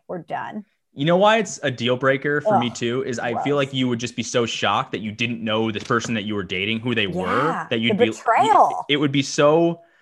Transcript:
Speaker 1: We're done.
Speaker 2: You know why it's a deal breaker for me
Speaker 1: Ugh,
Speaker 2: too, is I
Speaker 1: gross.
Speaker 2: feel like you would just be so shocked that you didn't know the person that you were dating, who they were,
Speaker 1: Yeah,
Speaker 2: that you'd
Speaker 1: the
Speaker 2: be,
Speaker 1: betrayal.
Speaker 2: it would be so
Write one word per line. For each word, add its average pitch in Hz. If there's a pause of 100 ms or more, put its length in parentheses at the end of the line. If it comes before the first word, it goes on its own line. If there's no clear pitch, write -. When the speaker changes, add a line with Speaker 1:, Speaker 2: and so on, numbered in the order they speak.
Speaker 1:
We're 175
done. 160 (300)
Speaker 2:
You 139
know 170
why 214
it's -
a 143
deal 123
breaker 139
for 190
me 123
Speaker 1:
Ugh, 117
Speaker 2:
too, 120
is 117
I 120
Speaker 1:
gross. 117
Speaker 2:
feel 139
like 139
you 131
would 120
just 120
be 120
so 120
shocked 113
that 98
you 107
didn't 117
know 113
the 104
person 120
that 107
you 104
were 101
dating, 98
who 120
they 107
were, 92
Speaker 1:
Yeah, 165
Speaker 2:
that 120
you'd 208
Speaker 1:
the 233
Speaker 2:
be, 220
Speaker 1:
betrayal. 285
Speaker 2:
it 143
would 143
be 139
so 160 (200)